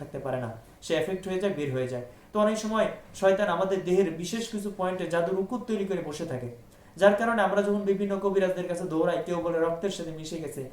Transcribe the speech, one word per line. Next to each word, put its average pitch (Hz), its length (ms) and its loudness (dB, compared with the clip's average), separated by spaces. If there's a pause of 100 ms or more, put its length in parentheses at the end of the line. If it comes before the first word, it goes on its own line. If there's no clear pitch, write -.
থাকতে 139 240 -10
পারে 127 200 -2
না, 113 40 -6 (360)
সে - 60 -6 (100)
এফেক্ট 190 280 -2
হয়ে 185 140 -2
যায়, 202 140 2
বের 147 180 -2
হয়ে 127 180 0
যায়। 120 120 -6 (260)
তো - 120 -6
অনেক 214 200 2
সময় 214 240 2 (340)
শয়তান 190 340 6
আমাদের 190 320 0
দেহের 185 220 4 (120)
বিশেষ 220 300 -4
কিছু 202 260 -4
পয়েন্টে 180 360 -2
জাদুর 175 300 2
উকুত 233 260 -4
তৈরি 202 200 0
করে 175 200 -2
বসে 156 220 -6
থাকে। 120 180 -6 (480)
যার 202 180 8
কারণে 226 260 2
আমরা 196 200 4
যখন 202 200 2
বিভিন্ন 196 380 0
কবিরাজদের 185 480 2
কাছে 175 160 -4
দৌড়াই, 160 420 2
কেউ 175 160 -2
বলে 165 180 0
রক্তের 165 300 0
সাথে 165 220 -6
মিশে 160 260 -8
গেছে, 139 360 -8